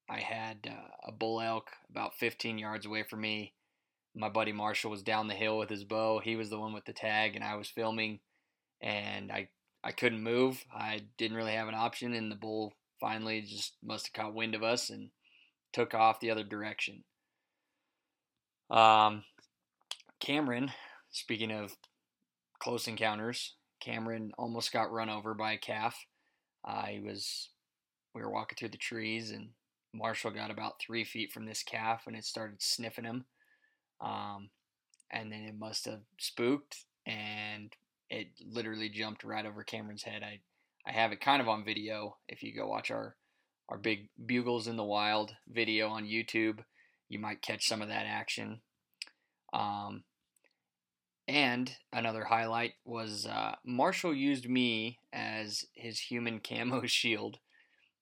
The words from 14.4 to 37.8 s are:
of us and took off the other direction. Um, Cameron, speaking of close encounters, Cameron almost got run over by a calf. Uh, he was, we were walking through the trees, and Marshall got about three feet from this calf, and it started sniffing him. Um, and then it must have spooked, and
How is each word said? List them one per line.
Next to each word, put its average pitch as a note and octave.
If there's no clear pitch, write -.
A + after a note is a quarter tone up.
of A2
us A#2
and G#2
took A#2
off A2+
the A2+
other A2
direction. G#2
Um, A2
Cameron, C#3
speaking A2
of G#2+
close A#2+
encounters, A2
Cameron A2+
almost A#2
got A2+
run A2+
over G#2+
by G#2+
a A2
calf. A2
Uh, G#2
he G#2
was, G2+
we A2+
were A2
walking G#2+
through A#2
the -
trees, A2+
and G#2+
Marshall A2+
got G#2+
about G#2+
three A2+
feet G#2+
from A2
this A2
calf, A2+
and A2+
it A2
started G#2+
sniffing A#2
him. A#2+
Um, G#2
and A2
then G#2+
it G#2+
must A2
have A2
spooked, -
and G#2+